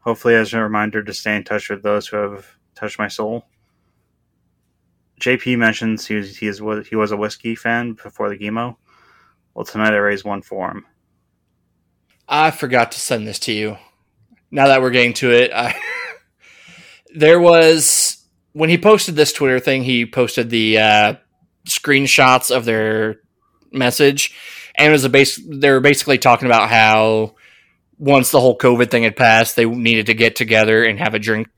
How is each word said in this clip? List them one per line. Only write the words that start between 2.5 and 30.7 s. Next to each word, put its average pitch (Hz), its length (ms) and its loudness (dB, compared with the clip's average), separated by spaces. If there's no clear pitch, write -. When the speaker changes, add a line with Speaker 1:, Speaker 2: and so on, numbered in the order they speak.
Speaker 1:
touched - 240 -14
my 104 100 -6
soul. 110 380 -10
J 127 160 -2
P 127 200 -4
mentions 110 500 -2
he 110 100 -8
was, 98 200 -10
he 107 100 -10
is, 101 140 -8
he 110 80 -8
was 107 160 -2
a 104 40 -6
whiskey 107 380 -8
fan 120 400 -4
before 104 340 -10
the 101 80 -10
Gemo. 113 400 -8
Well, - 100 -12
tonight 107 300 -2
I 104 40 0
raised 101 260 -4
one 101 180 -10
for 95 280 -10
him." 95 160 -16
Speaker 2:
I 156 220 0
forgot 123 420 -2
to - 80 -14
send 110 260 -6
this 104 140 -12
to - 120 -6
you. 107 240 -6
Now 139 180 2
that 135 140 4
we're 127 80 0
getting 120 240 2
to 127 160 -2
it, 120 240 4
I, 120 220 -4
<laughs> - 680 -20
there 160 240 6
was, 165 840 4
when 156 160 -2
he 170 100 2
posted 202 360 2
this 147 180 2
Twitter 131 280 0
thing, 131 240 -2
he 120 220 -2
posted 117 440 -4
the, 110 280 2
uh, 107 360 4
screenshots 135 840 2
of 120 100 -2
their 110 560 -2
message, 139 640 0
and 151 120 0
it 156 40 4
was 139 120 2
a 135 40 0
base, 135 280 2
they 143 220 0
were 131 100 4
basically 139 380 0
talking 123 280 2
about 113 220 2
how 110 680 2
once 139 320 2
the 139 100 4
whole 123 180 2
covid 123 320 2
thing 117 140 0
had 110 120 -2
passed, 113 400 4
they 120 100 2
needed 117 400 -2
to 113 80 0
get 113 220 0
together 110 480 2